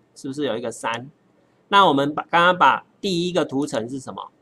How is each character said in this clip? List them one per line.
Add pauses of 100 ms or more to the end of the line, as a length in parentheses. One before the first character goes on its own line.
(160)
是
不
是
有
一
个
三？ (600)
那
我
们
把，
刚
刚
把 (160)
第
一
个
图
层
是
什
么？ (120)